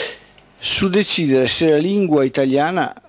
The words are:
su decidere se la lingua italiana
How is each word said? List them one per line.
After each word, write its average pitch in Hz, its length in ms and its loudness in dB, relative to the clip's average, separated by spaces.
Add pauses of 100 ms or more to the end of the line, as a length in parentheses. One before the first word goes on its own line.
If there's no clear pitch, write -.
(580)
su - 300 -2
decidere 156 580 0
se 160 240 0
la 147 60 4
lingua 165 480 2
italiana 139 680 -2 (160)